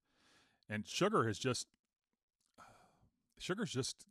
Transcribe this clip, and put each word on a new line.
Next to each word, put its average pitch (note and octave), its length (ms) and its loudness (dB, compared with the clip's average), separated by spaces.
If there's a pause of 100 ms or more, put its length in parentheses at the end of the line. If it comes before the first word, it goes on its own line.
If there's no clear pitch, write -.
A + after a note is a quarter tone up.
(680)
And G#2+ 180 -4
sugar F3 420 4
is G#2+ 100 0
just, - 300 -2 (1700)
sugar's F#3+ 320 -2
just, - 400 -4